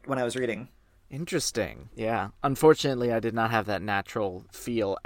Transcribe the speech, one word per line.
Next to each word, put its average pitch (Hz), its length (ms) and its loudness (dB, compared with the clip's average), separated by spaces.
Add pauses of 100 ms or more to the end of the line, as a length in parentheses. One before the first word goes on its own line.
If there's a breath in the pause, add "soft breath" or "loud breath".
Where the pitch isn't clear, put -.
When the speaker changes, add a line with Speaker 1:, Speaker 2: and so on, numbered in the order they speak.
Speaker 1:
when 135 100 -2
I 127 60 0
was 120 120 -2
reading. 120 340 -4 (420)
Speaker 2:
Interesting. 123 840 -4
Yeah. 110 360 -2 (120)
Unfortunately, 135 720 4
I 113 60 2
did 113 160 -2
not 113 160 2
have 107 160 2
that 95 160 -2
natural 98 680 -2
feel. 110 540 -2